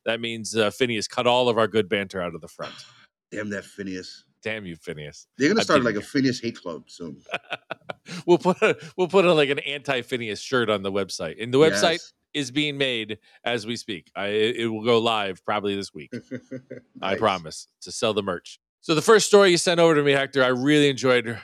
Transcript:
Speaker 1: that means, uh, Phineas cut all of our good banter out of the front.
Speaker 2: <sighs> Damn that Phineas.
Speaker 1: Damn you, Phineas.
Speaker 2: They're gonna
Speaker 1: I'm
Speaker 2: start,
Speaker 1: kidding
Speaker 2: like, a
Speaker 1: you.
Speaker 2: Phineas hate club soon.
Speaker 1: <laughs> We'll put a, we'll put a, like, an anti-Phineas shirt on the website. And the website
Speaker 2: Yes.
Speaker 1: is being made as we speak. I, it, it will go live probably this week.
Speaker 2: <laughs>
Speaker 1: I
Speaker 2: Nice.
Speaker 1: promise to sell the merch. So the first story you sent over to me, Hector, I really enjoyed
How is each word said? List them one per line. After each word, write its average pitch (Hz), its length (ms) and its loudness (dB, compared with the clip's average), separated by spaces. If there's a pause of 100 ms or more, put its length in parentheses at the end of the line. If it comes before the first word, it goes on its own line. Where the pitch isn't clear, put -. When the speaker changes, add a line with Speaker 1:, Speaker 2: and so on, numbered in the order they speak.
Speaker 1:
that 113 160 -2
means, 113 340 -8
uh, 107 160 2
Phineas 117 380 -2
cut 123 200 -4
all 123 200 4
of 110 100 2
our 110 120 4
good 107 180 0
banter 98 340 -4
out 85 140 -6
of 80 60 -16
the 85 80 -18
front. - 240 -12 (300)
Speaker 2:
<sighs> - 280 -20
Damn 104 200 -8
that 98 120 -8
Phineas. 92 600 -12 (180)
Speaker 1:
Damn 110 220 -8
you, 87 100 -12
Phineas. 76 520 -14 (100)
Speaker 2:
They're 135 100 2
gonna 208 140 2
Speaker 1:
I'm - 20 0
Speaker 2:
start, 175 140 4
Speaker 1:
kidding 127 80 2
Speaker 2:
like, 110 100 0
a 104 100 -4
Speaker 1:
you. - 60 -20
Speaker 2:
Phineas 131 300 0
hate 117 200 -6
club 78 280 -14
soon. 76 320 -14 (100)
Speaker 1:
<laughs> - 0 - (920)
We'll 175 120 6
put 180 240 -2
a, 202 160 2 (180)
we'll 180 140 -2
put 190 160 4
a, 175 80 6
like, 147 160 4
an 147 100 -2
anti-Phineas 123 800 -6
shirt 120 300 0
on 104 120 0
the 98 100 -4
website. 92 520 -6
And 123 100 -4
the 131 40 4
website 160 420 4
Speaker 2:
Yes. - 140 -20 (200)
Speaker 1:
is 139 180 -4
being 147 260 -4
made 113 400 -4 (260)
as 117 240 -4
we 117 80 -6
speak. 98 400 -12
I, 98 120 -6
it, 110 280 0
it 113 120 -2
will 110 180 -6
go 117 140 4
live 107 440 -2
probably 101 320 -2
this 98 180 -8
week. - 180 -16 (460)
Speaker 2:
<laughs> - 440 -20
Speaker 1:
I 95 100 -4
Speaker 2:
Nice. 95 80 -2
Speaker 1:
promise 92 480 -2 (140)
to - 100 -16
sell 110 220 -2
the 101 100 -2
merch. - 380 -8 (180)
So - 160 -2
the 233 60 2
first 220 260 6
story 202 240 8
you 170 60 4
sent 170 240 2
over 165 120 8
to 147 100 4
me, 143 100 4
Hector, 135 280 0
I 127 60 4
really 143 420 4
enjoyed 120 540 0